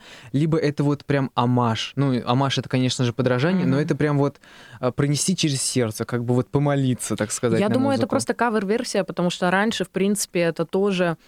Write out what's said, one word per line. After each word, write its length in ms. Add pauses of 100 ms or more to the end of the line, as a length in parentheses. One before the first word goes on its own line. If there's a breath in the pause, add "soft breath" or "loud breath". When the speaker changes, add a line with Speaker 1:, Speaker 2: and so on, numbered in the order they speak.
(320 loud breath)
Speaker 1:
либо 260
это 260
вот 220
прям 280
омаж? 640
Ну, 300
омаж — 320
это, 100
конечно 360
же, 80
подражание, 540
но 100
Speaker 2:
Мгм. 40
Speaker 1:
это 160
прям 220
вот, 220 (400 loud breath)
а, 120
пронести 440
через 260
сердце, 420
как 200
бы 100
вот 160
помолиться, 640
так 160
сказать, 280
Speaker 2:
Я 80
Speaker 1:
на 60
Speaker 2:
думаю, 200
это 80
Speaker 1:
музыку. 80
Speaker 2:
просто 240
кавер-версия, 680
потому 260
что 200
раньше, 340
в 60
принципе, 500
это 260
тоже, 500 (120 soft breath)